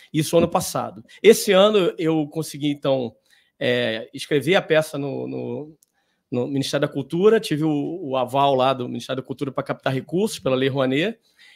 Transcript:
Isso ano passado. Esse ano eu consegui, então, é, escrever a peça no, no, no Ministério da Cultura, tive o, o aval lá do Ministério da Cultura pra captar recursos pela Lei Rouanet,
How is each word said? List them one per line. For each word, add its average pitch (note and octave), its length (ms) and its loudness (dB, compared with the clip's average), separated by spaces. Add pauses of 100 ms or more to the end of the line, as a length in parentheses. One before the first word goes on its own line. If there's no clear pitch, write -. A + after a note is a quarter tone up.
(140)
Isso D#3 240 2
ano E3+ 120 4
passado. B2 560 -4 (180)
Esse A3 300 6
ano F#3+ 440 4
eu D#3+ 320 0
consegui, D3 400 -6
então, C3+ 460 -2 (460)
é, A#2+ 520 -2
escrever C#3+ 440 0
a F#3 60 2
peça D3+ 360 0
no, C3 300 -8
no, C3 480 -10 (540)
no B2 180 -2
Ministério C#3+ 380 -2
da C#3+ 60 -4
Cultura, F3+ 460 2
tive D#3+ 240 -4
o, D3+ 400 -2
o C3 140 -4
aval C3+ 400 2
lá B2+ 160 4
do B2+ 160 -6
Ministério B2+ 340 -8
da - 40 -12
Cultura C3 260 -8
pra C#3 100 -4
captar C#3 300 -4
recursos F3+ 460 -4
pela C3 180 -2
Lei C3 120 2
Rouanet, C#3 500 -2 (380)